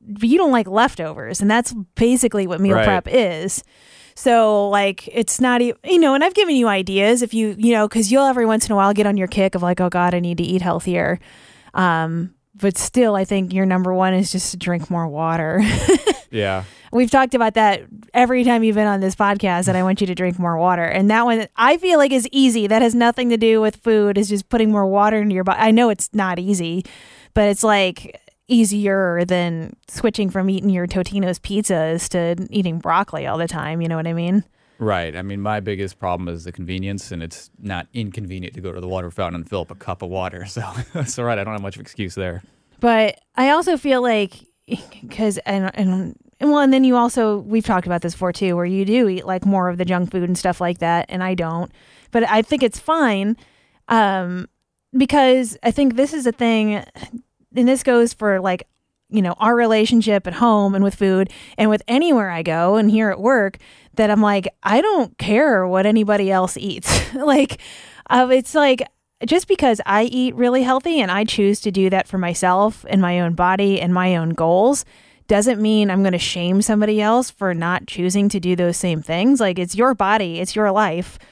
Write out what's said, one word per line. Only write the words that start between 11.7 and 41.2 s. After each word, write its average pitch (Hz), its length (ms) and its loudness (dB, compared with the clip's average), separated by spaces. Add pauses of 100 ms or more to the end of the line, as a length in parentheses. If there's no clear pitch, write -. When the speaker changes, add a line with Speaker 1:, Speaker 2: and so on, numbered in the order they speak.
Speaker 1:
Um, 170 640 -2 (220)
but 196 200 -2
still, 233 380 0
I 196 100 0
think 190 300 -4
your 190 120 0
number 185 280 0
one 185 200 2
is 185 180 0
just 185 180 -4
to 185 60 -10
drink 175 340 -6
more 170 160 -4
water. 165 600 -2
<laughs> 220 40 0 (580)
Speaker 2:
Yeah. 98 340 -2 (280)
Speaker 1:
We've 240 180 2
talked 269 240 2
about 226 200 0
that 202 300 2 (280)
every 247 320 2
time 233 180 2
you've 220 120 2
been 208 120 2
on 202 140 0
this 190 140 -2
podcast, 202 500 0
that 185 120 0
I 185 60 0
want 190 200 0
you 196 60 -2
to 180 60 -4
drink 180 240 -4
more 170 200 0
water. 175 260 2
And 190 260 2
that 226 140 4
one, 226 220 0 (100)
I 277 220 4
feel 349 200 2
like, 277 140 4
is 254 200 0
easy. 240 340 2
That 220 160 4
has 233 120 2
nothing 240 360 2
to 233 80 2
do 220 240 4
with 214 140 0
food. 208 420 2
It's 202 100 0
just 202 220 -4
putting 220 200 2
more 208 140 2
water 202 380 2
into 208 120 0
your 185 80 -2
body. 185 160 0
I 220 120 4
know 233 180 4
it's - 240 -4
not 185 260 -2
easy, 180 460 -4 (480)
but 208 160 2
it's, 202 160 -2
like, 196 560 0 (280)
easier 196 760 2
than 175 480 -4 (160)
switching 214 400 -2
from 190 220 -2
eating 190 180 -2
your 180 180 0
Totino's 185 520 -4
pizzas 170 720 -4
to 175 400 -4
eating 175 280 -2
broccoli 165 480 -2
all 131 120 -4
the 170 100 -4
time. 160 320 -6
You 165 80 -4
know 165 80 -4
what 160 100 -6
I 170 60 -6
mean? 175 320 0 (340)
Speaker 2:
Right. 87 380 -4
I 92 60 -10
mean, 101 180 -8
my 107 200 -4
biggest 98 380 -8
problem 90 300 -6
is 85 160 -10
the 87 80 -14
convenience, 92 600 -10
and 82 100 -10
it's - 360 -16
not 92 360 -10
inconvenient 92 600 -10
to 95 60 -16
go 92 120 -10
to 90 100 -12
the 90 60 -10
water 90 220 -6
fountain 87 300 -6
and - 80 -14
fill 95 140 -6
up - 80 -12
a 85 40 -18
cup - 280 -12
of 90 80 -10
water. 90 340 -8
<laughs> 92 40 -16
So 117 140 -10 (300)
that's 143 260 -8
all 120 60 -6